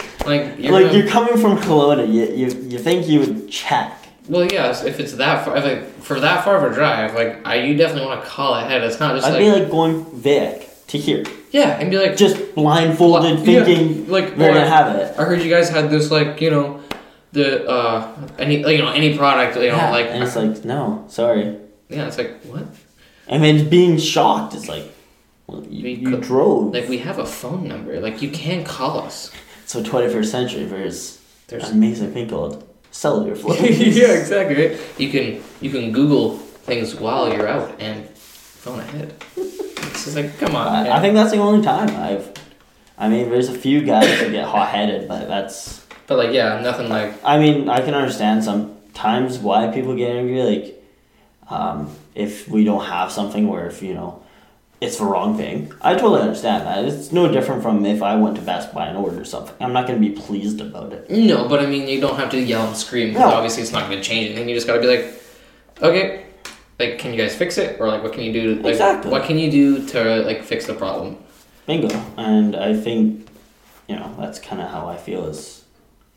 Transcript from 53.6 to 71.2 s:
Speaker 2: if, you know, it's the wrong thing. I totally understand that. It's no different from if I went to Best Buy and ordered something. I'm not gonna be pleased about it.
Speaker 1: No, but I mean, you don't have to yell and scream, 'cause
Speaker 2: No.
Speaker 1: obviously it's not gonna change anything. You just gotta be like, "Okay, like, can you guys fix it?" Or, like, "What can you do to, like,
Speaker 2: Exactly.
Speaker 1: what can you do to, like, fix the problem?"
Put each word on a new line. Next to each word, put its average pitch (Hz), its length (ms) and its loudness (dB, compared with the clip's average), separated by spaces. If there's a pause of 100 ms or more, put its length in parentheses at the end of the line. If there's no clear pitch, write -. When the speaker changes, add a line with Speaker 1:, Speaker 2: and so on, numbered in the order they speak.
Speaker 2:
if, 85 160 -12
you 92 120 -8
know, 85 260 -12 (600)
it's - 180 -6
the 107 60 -4
wrong 98 340 0
thing. - 420 -8
I 175 140 2
totally 202 260 4
understand - 460 -2
that. 98 180 -4
It's 143 260 -6
no 165 220 4
different 127 300 -2
from 104 240 0
if 104 160 0
I 101 140 0
went 104 200 2
to 90 60 -10
Best 87 320 -6
Buy 85 140 -6
and 90 100 -8
ordered 90 280 -6
something. - 320 -12
I'm 123 140 -6
not 123 140 0
gonna 120 140 0
be 101 100 4
pleased 101 500 -6
about - 320 -12
it. - 180 -16
Speaker 1:
No, 202 380 4
but 143 120 4
I 143 60 2
mean, 139 220 -2
you 135 140 -2
don't 139 140 0
have 131 160 -4
to 131 60 0
yell 113 280 0
and 107 100 -6
scream, 113 380 -4
'cause - 80 2
Speaker 2:
No. - 60 8 (100)
Speaker 1:
obviously 117 240 -2
it's 110 100 -8
not 101 160 -4
gonna 98 140 -6
change 110 240 -4
anything. 110 240 -8
You 120 40 -4
just 117 120 -4
gotta 117 140 2
be 120 80 2
like, 120 180 2 (720)
"Okay, 190 440 2 (540)
like, 117 200 -4
can 123 160 -8
you 117 80 -4
guys 107 120 -2
fix - 220 -4
it?" - 240 -2
Or, 110 80 0
like, 107 140 -2
"What 110 100 -6
can 123 120 -8
you 113 80 -4
do 113 240 0
to, - 60 -6
like, - 100 0
Speaker 2:
Exactly. 196 380 2
Speaker 1:
what 135 140 0
can 156 140 0
you 160 120 0
do 139 420 4
to, 113 300 0
like, 110 200 -4
fix - 240 -6
the 107 80 -6
problem?" 95 420 -8 (500)